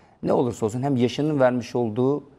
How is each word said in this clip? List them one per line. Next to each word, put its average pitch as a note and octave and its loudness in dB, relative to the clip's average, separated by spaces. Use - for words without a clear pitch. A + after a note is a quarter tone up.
ne E3+ 0
olursa B2 0
olsun A#2+ -4
hem C#3 0
yaşının C#3 0
vermiş B2 2
olduğu B2 0